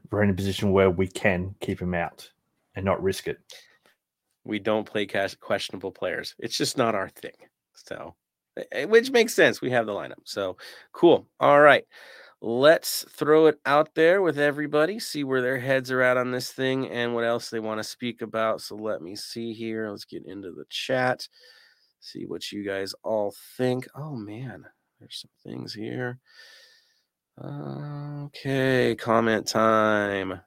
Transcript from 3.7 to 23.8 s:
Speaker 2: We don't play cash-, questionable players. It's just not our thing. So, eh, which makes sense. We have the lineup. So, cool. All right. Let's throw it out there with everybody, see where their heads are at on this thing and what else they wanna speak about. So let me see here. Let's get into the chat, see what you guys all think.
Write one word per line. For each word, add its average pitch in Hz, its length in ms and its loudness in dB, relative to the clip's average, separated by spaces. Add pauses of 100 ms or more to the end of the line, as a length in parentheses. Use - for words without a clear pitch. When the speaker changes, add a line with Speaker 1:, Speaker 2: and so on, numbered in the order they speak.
Speaker 2:
We 104 140 -4
don't 107 280 -2
play 104 180 -4
cash-, 98 320 -4
questionable 98 560 -6
players. - 460 -6
It's - 180 -8
just 135 220 -2
not 113 160 2
our 95 160 -4
thing. - 260 -18 (380)
So, - 420 -16 (560)
eh, 131 140 -6
which 226 240 4
makes 240 240 4
sense. 143 260 6
We 131 100 -2
have 120 160 2
the 107 60 -2
lineup. 80 320 -8
So, 95 320 -6 (360)
cool. 160 360 6 (100)
All 143 220 8
right. 143 240 8 (580)
Let's 131 680 4
throw 156 380 6
it 147 180 0
out 143 280 2
there 170 280 4
with 151 160 0
everybody, 147 600 0
see 147 260 -6
where 131 180 0
their 131 160 -2
heads 131 320 0
are 127 100 0
at 127 160 4
on 127 140 0
this 127 200 -6
thing 131 380 -2
and 120 260 -2
what 117 100 -2
else 117 260 -2
they 113 100 -6
wanna 107 240 -6
speak - 380 -10
about. 110 400 -4
So 107 140 -14
let 107 260 -6
me 87 120 -14
see 117 380 -10
here. 110 380 -8
Let's 107 160 -14
get - 180 -16
into 95 280 -14
the - 180 -16
chat, 127 580 -2 (720)
see - 240 -14
what - 260 -10
you 101 140 -8
guys 98 380 -6
all 104 320 -4 (240)
think. 127 360 -2